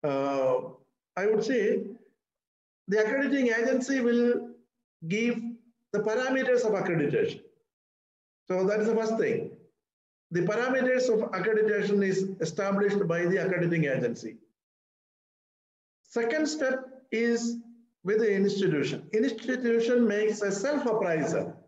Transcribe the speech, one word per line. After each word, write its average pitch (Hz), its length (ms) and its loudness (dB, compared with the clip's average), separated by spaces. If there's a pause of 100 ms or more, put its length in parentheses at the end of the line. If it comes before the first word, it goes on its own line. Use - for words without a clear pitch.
Uh, 139 680 0 (440)
I 196 120 0
would 220 160 2
say 233 400 0 (1040)
the 214 180 2
accrediting 269 440 0
agency 254 500 0
will 240 500 2 (580)
give 226 320 -2 (540)
the 208 60 0
parameters 247 680 0
of 220 80 2
accreditation. 143 680 0 (1040)
So 185 180 -2
that 208 140 0
is 214 80 0
the 220 80 0
first 220 220 0
thing. - 340 -2 (800)
The 170 100 0
parameters 254 680 0
of 220 220 0
accreditation 202 720 2
is 190 260 0 (100)
established 196 680 0
by 170 180 0
the 185 120 2
accrediting 170 480 0
agency. 117 520 -4 (1700)
Second 277 440 -2
step 262 380 -2 (260)
is 233 460 0 (460)
with 214 160 0
the 220 120 2
institution. 185 840 0
Institution 233 960 2
makes 208 340 0
a 196 100 0
self-appraisal 214 1040 0 (120)